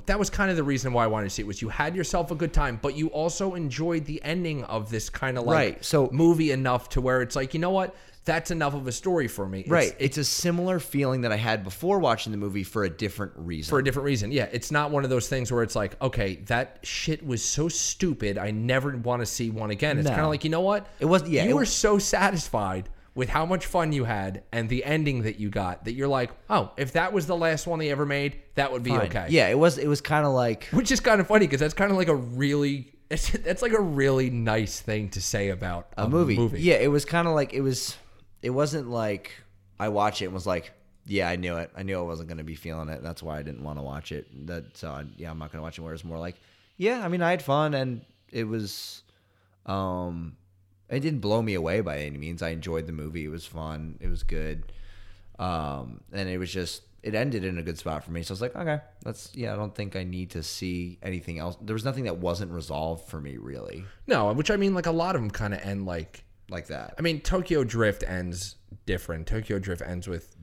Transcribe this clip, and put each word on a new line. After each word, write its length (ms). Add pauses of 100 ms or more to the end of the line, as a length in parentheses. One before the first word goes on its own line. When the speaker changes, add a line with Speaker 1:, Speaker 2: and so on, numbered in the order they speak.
Speaker 1:
that 120
was 120
kind 200
of 80
the 60
reason 300
why 100
I 40
wanted 180
to 60
see 100
it, 60
was 140
you 80
had 280
yourself 340
a 40
good 180
time, 280
but 140
you 140
also 460
enjoyed 500
the 180
ending 400
of 260
this 200
kinda, 320
like, 120
Speaker 2:
Right, 320
so 280
Speaker 1:
movie 380
enough 380
to 120
where 200
it's 140
like, 180
"You 60
know 120
what? 220 (320)
That's 240
enough 240
of 140
a 40
story 380
for 180
me." 140
It's 80
Speaker 2:
Right. 300
It's 180
a 80
similar 540
feeling 420
that 100
I 60
had 260
before 360
watching 320
the 80
movie 240
for 200
a 60
different 480
reason. 320
Speaker 1:
For 100
a 40
different 240
reason, 260
yeah. 180
It's 200
not 200
one 140
of 60
those 180
things 220
where 120
it's 140
like, 240
"Okay, 360 (100)
that 360
shit 420
was 200
so 240
stupid, 680
I 140
never 460
wanna 300
see 240
one 200
again." 280
It's 100
Speaker 2:
No. 60
Speaker 1:
kinda 120
like, 160
"You 60
know 120
what? 260 (120)
Speaker 2:
It 60
wasn't, 260
yeah, 140
Speaker 1:
You 60
Speaker 2:
it 40
Speaker 1:
were 100
so 340
satisfied 880 (240)
with 160
how 160
much 200
fun 280
you 120
had 460
and 180
the 140
ending 380
that 180
you 100
got 360
that 80
you're 140
like, 240 (180)
'Oh, 280
if 160
that 200
was 140
the 100
last 300
one 120
they 120
ever 160
made, 280 (200)
that 180
would 100
be 60
Speaker 2:
Fine. 180
Speaker 1:
okay.'" 220
Speaker 2:
Yeah, 200
it 100
was, 180
it 100
was 140
kinda 280
like 420
Speaker 1:
Which 200
is 80
kinda 240
funny 240
'cause 140
that's 140
kinda 200
like 140
a 60
really, 760 (100)
<laughs> 100
it's, 180
that's 320
like 100
a 80
really 520
nice 500
thing 280
to 120
say 280
about 460
Speaker 2:
a 100
Speaker 1:
a 40
Speaker 2:
movie. 260
Speaker 1:
movie. 260
Speaker 2:
Yeah, 140
it 160
was 140
kinda 260
like, 220
it 80
was, 340 (460)
it 80
wasn't 420
like 400 (480)
I 80
watched 340
it 40
and 80
was 120
like, 260 (360)
"Yeah, 220
I 80
knew 180
it. 180
I 100
knew 140
I 60
wasn't 240
gonna 160
be 120
feeling 340
it. 120
That's 220
why 160
I 40
didn't 200
wanna 180
watch 300
it." 160 (200)
That, 300
so 140
I, 140 (100)
yeah, 160
I'm 80
not 140
gonna 100
watch 160
it. 20
Where 120
it's 100
more 160
like, 160 (420)
"Yeah, 260
I 40
mean, 140
I 100
had 100
fun 320
and 280 (300)
it 120
was, 600 (640)
um, 720 (540)
it 100
didn't 220
blow 200
me 140
away 260
by 180
any 200
means. 240
I 60
enjoyed 360
the 60
movie. 340
It 40
was 180
fun. 520
It 100
was 120
good." 500 (680)
Um, 640 (100)
and 180
it 80
was 160
just, 300 (200)
it 120
ended 280
in 140
a 60
good 160
spot 240
for 80
me. 120
So 80
I 40
was 60
like, 140
"Okay, 240 (240)
that's, 320
yeah, 180
I 20
don't 200
think 200
I 80
need 280
to 120
see 580
anything 380
else." 220
There 120
was 120
nothing 180
that 160
wasn't 320
resolved 580
for 100
me, 180
really. 480 (200)
Speaker 1:
No, 280
which 180
I 60
mean, 180
like, 100
a 60
lot 240
of 80
'em 80
kinda 340
end 220
like 340 (260)
Speaker 2:
Like 200
that. 320
Speaker 1:
I 20
mean, 200
Tokyo 420
Drift 440
ends 500 (280)
different. 400
Tokyo 320
Drift 240
ends 260
with 360